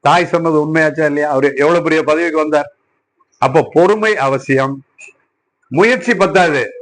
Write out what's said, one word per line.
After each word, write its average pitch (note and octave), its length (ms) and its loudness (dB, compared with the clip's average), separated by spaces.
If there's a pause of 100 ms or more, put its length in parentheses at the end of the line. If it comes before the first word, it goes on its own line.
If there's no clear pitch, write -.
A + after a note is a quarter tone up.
தாய் E3 260 2
சொன்னது E3 400 0
உண்மையாச்சா D#3 380 0
இல்லையா? D3 240 -2
அவரு C#3 260 0
எவ்வளவு D#3+ 280 2
பெரிய D#3+ 200 0
பதவிக்கு D#3 340 -2
வந்தார். D3+ 340 -2 (640)
அப்ப C3 340 0
பொறுமை G#3 460 2
அவசியம், C3+ 680 -2 (840)
முயற்சி A3+ 480 0
பத்தாது, E3 560 0 (100)